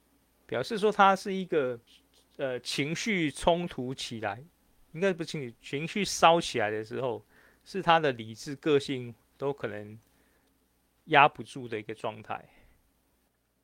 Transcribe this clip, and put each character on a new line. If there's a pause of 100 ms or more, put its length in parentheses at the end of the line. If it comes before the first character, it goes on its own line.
(440)
表
示
说
他
是
一
个， (560)
呃，
情
绪
冲
突
起
来， (480)
应
该
不
是
情
绪，
情
绪
烧
起
来
的
时
候， (400)
是
他
的
理
智
个
性 (240)
都
可
能 (1040)
压
不
住
的
一
个
状
态。 (1160)